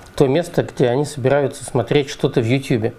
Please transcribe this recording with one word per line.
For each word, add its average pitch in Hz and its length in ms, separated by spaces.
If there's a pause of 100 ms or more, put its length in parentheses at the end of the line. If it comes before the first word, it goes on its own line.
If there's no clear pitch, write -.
(160)
то 143 120
место, 147 360
где - 240
они 127 160
собираются 139 600
смотреть 139 440
что-то - 300
в 117 60
Ютубе. 120 540